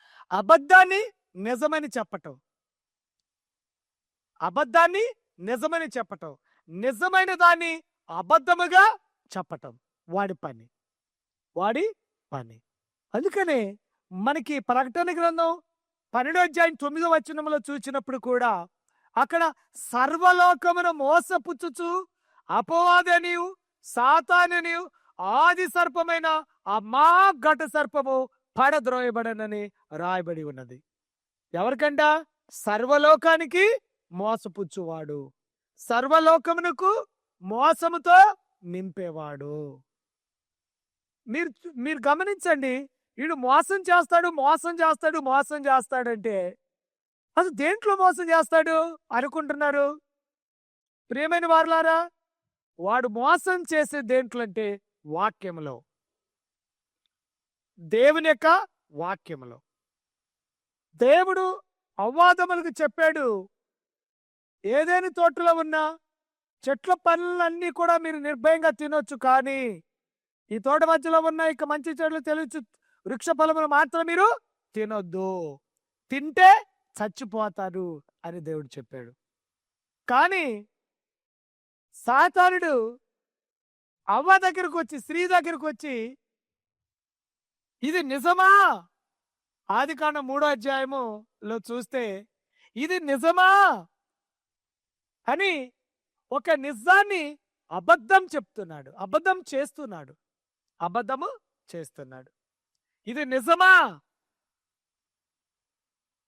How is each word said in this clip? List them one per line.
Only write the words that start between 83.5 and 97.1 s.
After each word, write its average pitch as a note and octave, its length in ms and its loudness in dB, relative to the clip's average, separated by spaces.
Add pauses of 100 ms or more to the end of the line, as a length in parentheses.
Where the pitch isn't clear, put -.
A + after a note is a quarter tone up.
అవ్వ D4 300 4
దగ్గరకు F4+ 440 -2
వచ్చి, D4 180 -12
స్త్రీ D#4 220 -6 (140)
దగ్గరకు E4 360 -2
వచ్చి, C4+ 240 -10 (1900)
"ఇది D#4+ 200 -4
నిజమా?" F4 480 2 (1160)
ఆదికాండం C#4+ 580 -4
మూడో C#4+ 200 -2
అధ్యాయములో B3 1120 -6 (100)
చూస్తే, B3 360 -8 (720)
"ఇది D#4+ 240 -4
నిజమా?" E4 500 2 (1800)
అని F#4 200 -2 (800)
ఒక C#4 180 -4 (160)
నిజాన్ని E4+ 580 2 (480)